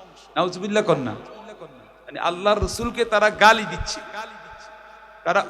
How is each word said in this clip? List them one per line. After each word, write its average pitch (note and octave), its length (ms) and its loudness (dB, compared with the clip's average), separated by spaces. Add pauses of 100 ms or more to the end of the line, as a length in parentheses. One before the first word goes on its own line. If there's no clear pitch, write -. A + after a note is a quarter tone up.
(360)
নাউজুবিল্লাহ F#3 460 0
কন্যা। C#3 320 0 (920)
মানে C3+ 140 -12
আল্লাহর F#3+ 440 2
রসুলকে A#3 400 -2
তারা G#3+ 260 4
গালি G#3+ 340 6
দিচ্ছে, - 360 -8 (1200)
তারা F#3 260 2